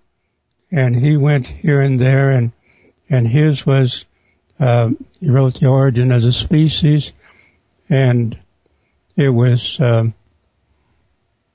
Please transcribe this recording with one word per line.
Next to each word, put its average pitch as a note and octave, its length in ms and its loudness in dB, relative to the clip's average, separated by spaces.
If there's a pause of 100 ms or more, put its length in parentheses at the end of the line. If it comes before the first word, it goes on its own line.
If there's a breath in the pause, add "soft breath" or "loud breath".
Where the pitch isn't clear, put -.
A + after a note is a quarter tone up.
(720)
and B2+ 240 0
he D3 220 0
went C#3+ 300 0
here C#3+ 340 -2
and C3+ 180 0
there, C3+ 320 2
and, A#2 220 -2 (560 soft breath)
and B2 180 0
his D3 380 0
was, C3+ 400 0 (540)
uh, A#2+ 320 0 (280)
he E3 100 -6
wrote C3 300 0
The C3+ 80 0
Origin B2+ 440 2
of A#2+ 100 2
the B2 100 2
Species, D3+ 800 0 (800 soft breath)
and A#2+ 480 0 (800)
it C#3 120 2
was, A#2+ 520 0
um, A2+ 320 0 (1400)